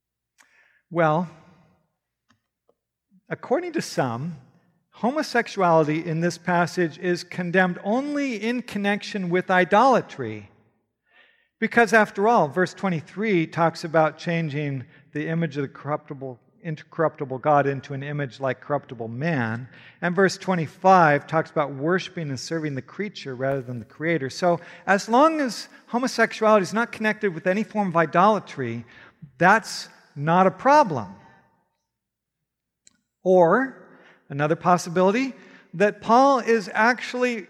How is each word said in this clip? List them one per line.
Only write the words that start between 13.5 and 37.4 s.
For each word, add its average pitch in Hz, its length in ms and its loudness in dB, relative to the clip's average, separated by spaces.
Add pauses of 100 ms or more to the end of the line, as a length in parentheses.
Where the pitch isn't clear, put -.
about 156 340 0
changing 147 680 -4 (280)
the 151 160 -6
image 165 280 -2
of 147 60 -2
the 135 60 -6
corruptible, 139 720 -10 (220)
incorruptible - 760 -4
God 143 280 4
into 139 280 -6
an 135 80 -8
image 143 380 -8
like 127 200 -4
corruptible 123 480 -8
man. 123 600 -4 (320)
And 175 140 -4
verse 190 240 2
twenty-five 170 880 4
talks 160 240 -2
about 143 240 -2
worshiping 160 560 -4
and 127 80 -6
serving 156 380 -6
the 127 60 -8
creature 190 520 -12
rather 135 260 -2
than 123 200 -10
the 110 40 -12
creator. 151 460 -4
So 175 300 0 (260)
as 196 220 0
long 302 320 4
as - 280 -6 (200)
homosexuality 220 720 2
is 156 100 -6
not 233 200 -2
connected 214 420 -2
with 165 120 -10
any 196 180 0
form 208 240 -4
of 165 80 -4
idolatry, 165 880 0 (500)
that's 196 520 2 (260)
not 165 320 2
a 185 60 2
problem. 202 600 2 (2000)
Or 185 760 2 (280)
another 151 280 -2
possibility, 185 760 0 (420)
that 208 260 0
Paul 262 400 4
is 214 320 0
actually 240 760 -2